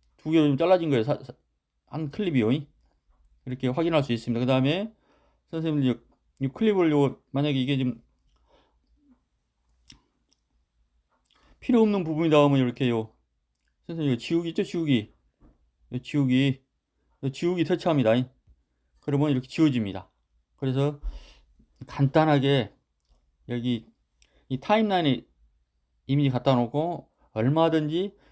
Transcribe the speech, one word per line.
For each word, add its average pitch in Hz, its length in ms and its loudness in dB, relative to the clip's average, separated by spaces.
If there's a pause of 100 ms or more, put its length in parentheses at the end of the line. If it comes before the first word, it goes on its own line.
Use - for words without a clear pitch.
(180)
두 - 120 -10
개로 156 180 4
좀 139 100 2
잘라진 165 340 2
거예요. 117 120 2
사-, 135 200 -2
사-, - 100 -18 (540)
한 147 240 -8
클립이요. 135 400 0 (920)
이렇게 127 220 -6
확인할 160 360 0
수 120 100 -2
있습니다. 113 260 -4
그 123 60 -2
다음에 139 480 0 (560)
선생님 160 340 -4
이, 123 160 0 (460)
이 - 40 -2
클립을 190 420 0
요 143 280 0 (120)
만약에 139 280 -2
이게 131 200 -2
좀 127 240 -4 (3500)
필요 240 220 2
없는 208 220 2
부분이 160 260 0
나오면 147 300 6
이렇게 123 300 0
요 113 220 -4 (760)
선생님 160 260 -2
요 117 40 -2
지우기 170 320 -4
있죠? 190 140 -4
지우기. 147 500 -2 (800)
요 123 80 -8
지우기. 135 640 0 (600)
요 135 80 -2
지우기 170 320 -2
터치합니다. 151 500 2 (880)
그러면 143 320 -2
이렇게 127 160 -4
지워집니다. 113 600 -2 (500)
그래서 139 420 -2 (880)
간단하게 139 840 2 (760)
여기 120 400 -4 (640)
이 131 100 -4
타임라인에 196 680 0 (800)
이미지 139 240 0
갖다 127 260 2
놓고 147 540 -4 (220)
얼마든지 160 840 0 (160)